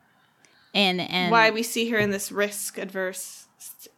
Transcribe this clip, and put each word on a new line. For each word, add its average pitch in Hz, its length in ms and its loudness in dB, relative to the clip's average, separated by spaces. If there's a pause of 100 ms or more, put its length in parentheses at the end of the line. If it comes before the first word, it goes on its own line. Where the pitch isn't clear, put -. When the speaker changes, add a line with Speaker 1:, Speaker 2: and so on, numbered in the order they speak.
(760)
Speaker 1:
And, 185 260 2
and 180 300 -2
Speaker 2:
why 226 200 6
we 220 120 0
see 233 280 -2
her 226 80 0
in 208 120 2
this 196 220 -4
risk 208 460 -4
adverse 190 680 -8 (120)
s-, - 400 -20